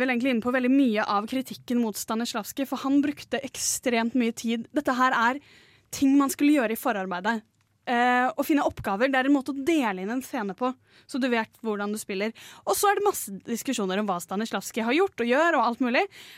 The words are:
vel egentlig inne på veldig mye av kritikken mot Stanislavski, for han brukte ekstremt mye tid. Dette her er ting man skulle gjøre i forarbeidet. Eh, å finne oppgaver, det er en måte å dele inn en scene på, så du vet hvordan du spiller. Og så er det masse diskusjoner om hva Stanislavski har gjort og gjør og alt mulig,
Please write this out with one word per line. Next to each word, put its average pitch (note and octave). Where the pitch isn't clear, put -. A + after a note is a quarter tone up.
vel C4+
egentlig B3
inne A3
på B3
veldig B3+
mye B3
av G#3
kritikken B3
mot A3
Stanislavski, A#3
for B3+
han C#4
brukte C#4+
ekstremt A#3
mye A#3
tid. A#3
Dette D4
her C4
er B3
ting C#4
man C#4
skulle D4
gjøre A#3
i A3+
forarbeidet. G3+
Eh, B3
å C#4+
finne C#4+
oppgaver, A3
det C4+
er C4
en C#4+
måte C4+
å C4+
dele A#3+
inn G3
en B3+
scene G#3
på, B3+
så C4+
du C4
vet A3+
hvordan G#3
du G#3+
spiller. G#3
Og F#4
så G4+
er G4+
det G4+
masse -
diskusjoner G#3+
om G#3+
hva F3
Stanislavski G#3+
har A#3
gjort F#4
og A#3
gjør D#4
og A3+
alt -
mulig, C4